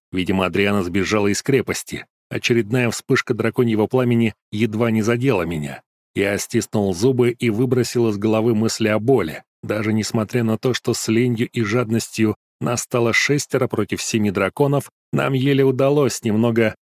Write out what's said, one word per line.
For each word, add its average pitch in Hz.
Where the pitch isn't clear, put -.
Видимо, 92
Адриана 98
сбежала 95
из 101
крепости. -
Очередная 117
вспышка -
драконьего 110
пламени 120
едва 110
не 110
задела 117
меня. 76
Я 98
стиснул 101
зубы 120
и 117
выбросил 117
из 101
головы 110
мысли 110
о 107
боли. 107
Даже 107
несмотря 110
на 110
то, 127
что -
с -
ленью 120
и -
жадностью 110
нас 120
стало 117
шестеро 139
против -
семи 104
драконов, 135
нам 139
еле 135
удалось 135
немного 113